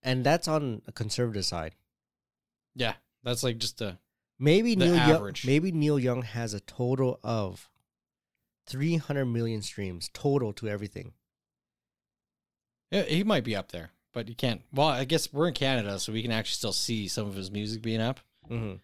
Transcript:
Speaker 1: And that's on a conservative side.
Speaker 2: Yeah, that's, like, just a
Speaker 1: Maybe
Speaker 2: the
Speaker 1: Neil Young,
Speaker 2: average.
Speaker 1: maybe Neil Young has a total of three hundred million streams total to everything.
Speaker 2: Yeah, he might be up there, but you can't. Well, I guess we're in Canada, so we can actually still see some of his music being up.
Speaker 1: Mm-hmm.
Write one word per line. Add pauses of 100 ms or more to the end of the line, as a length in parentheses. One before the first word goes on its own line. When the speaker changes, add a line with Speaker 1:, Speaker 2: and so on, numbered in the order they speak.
Speaker 1:
And
that's
on
a
conservative
side. (1000)
Speaker 2:
Yeah, (280)
that's,
like,
just
a (400)
Speaker 1:
Maybe
Speaker 2:
the
Speaker 1:
Neil
Young,
Speaker 2:
average.
Speaker 1:
maybe
Neil
Young
has
a
total
of (960)
three
hundred
million
streams
total
to
everything. (1800)
Speaker 2:
Yeah,
he
might
be
up
there, (240)
but
you
can't. (100)
Well,
I
guess
we're
in
Canada,
so
we
can
actually
still
see
some
of
his
music
being
up. (300)
Speaker 1:
Mm-hmm.